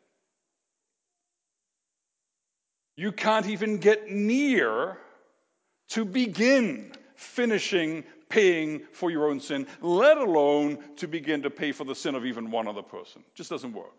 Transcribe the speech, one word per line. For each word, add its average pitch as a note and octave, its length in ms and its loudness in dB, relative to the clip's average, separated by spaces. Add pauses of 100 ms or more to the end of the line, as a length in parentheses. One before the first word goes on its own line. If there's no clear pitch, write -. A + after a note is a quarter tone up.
(3000)
You G3 160 -6
can't G#3+ 360 0
even G#3+ 300 -2
get G#3+ 320 2
near G3+ 880 0 (920)
to A3+ 160 -2
begin G#3 880 2 (220)
finishing F3 880 -2 (240)
paying E3 540 2 (100)
for F3 200 -4
your D3+ 180 2
own C#3 100 -2
sin, C#3 280 -4 (140)
let G#3+ 360 6
alone D3 640 4 (180)
to E3+ 100 -8
begin D3+ 360 -4
to C#3+ 60 -2
pay D3+ 220 -4
for D3+ 120 -8
the C3+ 120 -8
sin C#3+ 200 -4
of A#2+ 100 -4
even A2+ 260 -6
one A2+ 160 -2
other G2+ 140 -8
person. - 400 -18
It - 140 -20
just E3+ 140 -14
doesn't B2+ 240 -10
work. F#2 260 -14